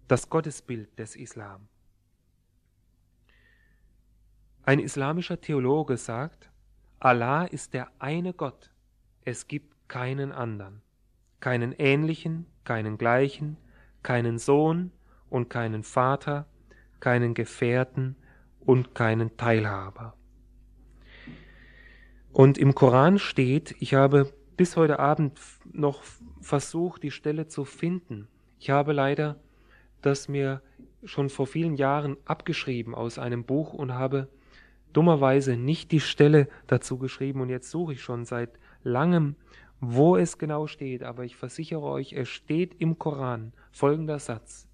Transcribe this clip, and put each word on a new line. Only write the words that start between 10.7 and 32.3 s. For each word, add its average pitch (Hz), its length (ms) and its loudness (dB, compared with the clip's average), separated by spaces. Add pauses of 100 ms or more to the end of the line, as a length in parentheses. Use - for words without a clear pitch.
keinen 123 320 -2
ähnlichen, 160 760 0 (160)
keinen 107 340 -4
gleichen, 139 600 0 (480)
keinen 117 340 -2
Sohn 160 540 2 (360)
und 120 220 -2
keinen 110 320 -4
Vater, 139 640 0 (540)
keinen 120 340 2
Gefährten 127 800 -2 (460)
und 127 340 4
keinen 113 420 0
Teilhaber. 107 800 -2 (2250)
Und 135 260 6
im 139 180 4
Koran 139 440 6
steht, 139 640 -2
ich - 140 -4
habe 139 380 4 (240)
bis 175 200 0
heute 147 240 2
Abend 147 380 0
f-, - 220 -20 (120)
noch 143 320 -2 (360)
versucht, 165 600 -4
die 147 80 -6
Stelle 156 380 -6
zu 143 160 -8
finden. 165 640 -6 (320)
Ich - 100 -6
habe 143 220 2
leider 143 480 -2 (600)
das 139 260 0
mir 139 340 -4 (420)
schon 139 260 -2
vor 135 180 -4
vielen 165 260 -2
Jahren 139 500 0
abgeschrieben 120 720 -6